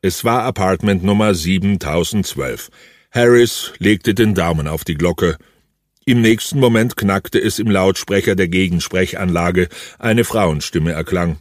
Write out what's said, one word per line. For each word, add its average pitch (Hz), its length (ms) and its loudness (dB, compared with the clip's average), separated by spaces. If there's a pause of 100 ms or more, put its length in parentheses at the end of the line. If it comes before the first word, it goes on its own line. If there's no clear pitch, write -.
Es - 240 -2
war 117 200 0
Apartment 95 600 0
Nummer 104 300 2
siebentausendzwölf. 85 1400 -2 (400)
Harris 120 680 2
legte 101 360 0
den 107 200 2
Daumen 82 320 -2
auf 78 180 -6
die 85 100 -4
Glocke. 82 420 0 (680)
Im 120 160 4
nächsten 113 360 2
Moment 117 380 2
knackte 98 420 0
es - 200 -2
im 107 120 -2
Lautsprecher 98 640 2
der 92 140 0
Gegensprechanlage. 90 1200 0 (300)
Eine 113 260 2
Frauenstimme 82 680 -2
erklang. 82 480 -4